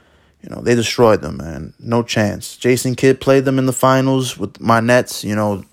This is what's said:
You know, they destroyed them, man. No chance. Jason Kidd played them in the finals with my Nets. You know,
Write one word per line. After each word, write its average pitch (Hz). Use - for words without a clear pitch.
You -
know, -
they 120
destroyed 113
them, 82
man. 76
No 120
chance. 104
Jason 123
Kidd 135
played 135
them 131
in 131
the 131
finals 131
with -
my 113
Nets. 120
You 104
know, 104